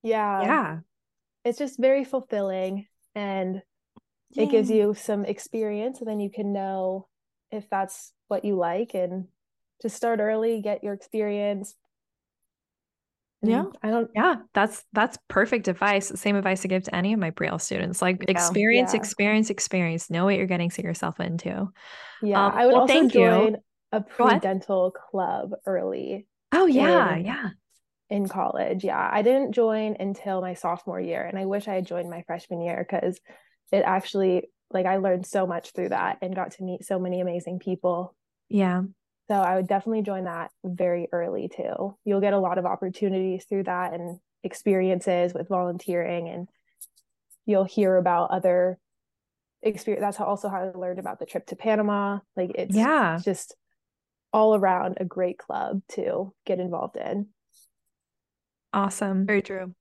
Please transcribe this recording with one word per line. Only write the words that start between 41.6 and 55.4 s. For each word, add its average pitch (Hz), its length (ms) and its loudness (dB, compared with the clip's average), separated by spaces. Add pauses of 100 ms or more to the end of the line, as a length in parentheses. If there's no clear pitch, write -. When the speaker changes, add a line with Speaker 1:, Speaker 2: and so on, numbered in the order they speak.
Speaker 1:
You'll 196 160 2
get 202 120 2
a 202 60 4
lot 185 200 2
of 180 80 -2
opportunities 190 800 -2
through 196 200 -4
that 180 280 -4
and 175 280 -10 (240)
experiences 185 880 0
with 175 140 -6
volunteering, 175 800 -2
and 175 200 -10 (960)
you'll 196 200 4
hear 190 320 4
about 175 340 4
other 180 480 2 (840)
experience. 214 400 -2
That's 202 140 -4
how, 214 100 -4
also 202 220 -4
how 190 140 -4
I 190 160 -4
learned 180 220 -6
about 185 180 -10
the - 80 -8
trip - 200 -8
to 190 100 -10
Panama. 208 640 0 (160)
Like, 180 180 -4
it's 190 220 -2
Speaker 2:
Yeah. 226 480 4
Speaker 1:
just - 320 -4 (760)
all 220 220 6
around 185 460 2
a 190 40 -2
great 180 340 -4
club - 500 -6